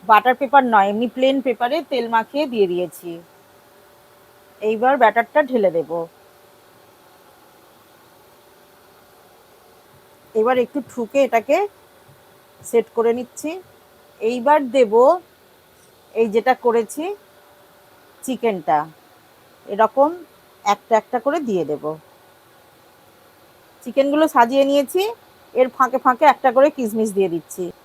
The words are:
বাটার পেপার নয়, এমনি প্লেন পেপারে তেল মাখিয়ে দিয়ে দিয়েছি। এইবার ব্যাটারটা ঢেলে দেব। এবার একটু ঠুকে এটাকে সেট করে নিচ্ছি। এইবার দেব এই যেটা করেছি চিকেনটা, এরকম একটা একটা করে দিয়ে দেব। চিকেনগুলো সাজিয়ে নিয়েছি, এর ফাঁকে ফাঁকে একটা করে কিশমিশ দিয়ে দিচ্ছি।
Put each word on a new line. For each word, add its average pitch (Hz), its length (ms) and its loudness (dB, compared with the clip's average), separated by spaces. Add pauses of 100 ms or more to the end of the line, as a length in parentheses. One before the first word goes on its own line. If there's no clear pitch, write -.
বাটার 240 360 4
পেপার 277 320 4
নয়, 196 180 4
এমনি 220 240 -2
প্লেন 262 220 2 (100)
পেপারে 247 300 -2 (140)
তেল 240 240 -4
মাখিয়ে 226 380 -2
দিয়ে 208 200 2
দিয়েছি। 175 380 -6 (1500)
এইবার 226 400 0
ব্যাটারটা 233 380 2 (100)
ঢেলে 208 260 0
দেব। 151 140 -4 (4000)
এবার 226 300 0
একটু 285 140 -8 (120)
ঠুকে 233 360 -6
এটাকে 240 300 -2 (1040)
সেট 233 260 -2 (100)
করে 226 220 0
নিচ্ছি। 254 320 -12 (680)
এইবার 247 380 0 (180)
দেব 233 160 2 (1200)
এই 226 200 0
যেটা 233 200 2 (100)
করেছি 233 400 -2 (1160)
চিকেনটা, 196 560 -2 (880)
এরকম 220 440 0 (540)
একটা 202 360 -2
একটা 247 240 -6
করে 294 140 -2 (100)
দিয়ে 180 220 -2
দেব। 147 140 -6 (2000)
চিকেনগুলো 277 420 0 (100)
সাজিয়ে 269 360 4
নিয়েছি, 285 320 0 (520)
এর 254 220 2
ফাঁকে 254 280 0
ফাঁকে 254 200 2 (100)
একটা - 220 -2
করে 269 200 6
কিশমিশ 220 420 -4
দিয়ে 190 160 0
দিচ্ছি। 170 320 -8 (180)